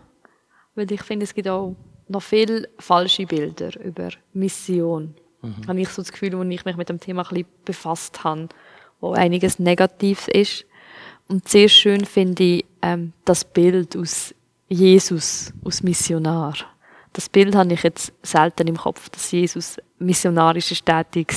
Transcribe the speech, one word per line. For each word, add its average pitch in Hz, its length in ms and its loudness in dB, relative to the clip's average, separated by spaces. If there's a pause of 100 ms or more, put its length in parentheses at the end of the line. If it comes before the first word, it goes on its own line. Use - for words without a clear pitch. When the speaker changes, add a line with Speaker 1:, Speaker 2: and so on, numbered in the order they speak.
(760)
Speaker 1:
Weil 202 160 -6
ich 202 120 -8
finde, 208 220 -6
es - 100 -10
gibt 196 140 -6
auch 185 280 -6 (320)
noch 196 140 -6
viele 220 460 0 (100)
falsche 180 480 0
Bilder 160 580 -6
über 175 240 -10 (240)
Mission. 170 800 -4 (280)
Speaker 2:
Mhm. 110 260 -12
Speaker 1:
Habe 185 120 -2
ich 185 100 -4
so 190 120 -10
das - 80 -14
Gefühl, 190 240 -8
als 180 140 -4
ich 180 160 -8
mich 180 120 -6
mit 175 120 -8
dem 175 120 -8
Thema 180 220 -8
ein 175 60 -10
bisschen 180 200 -6 (160)
befasst - 600 -8
habe, 160 240 -4 (520)
wo 175 120 -6
einiges 180 460 0
negativ 185 680 0
ist. - 360 0 (640)
Und 190 200 -4
sehr 208 200 8
schön 202 360 4
finde 185 380 0
ich, 175 220 2 (160)
ähm, 175 320 -4 (120)
das 175 200 2
Bild 180 520 2
aus - 380 -8 (340)
Jesus, 185 840 4 (100)
aus - 200 -8
Missionar. 165 720 -2 (580)
Das - 160 -10
Bild 196 260 6
habe 180 200 6
ich - 80 -2
jetzt - 300 -2 (100)
selten 165 460 2
im 165 80 -2
Kopf, - 340 -8
dass - 200 -10
Jesus 175 460 -2 (220)
missionarisch 170 720 2
ist - 160 -6
tätig 165 500 0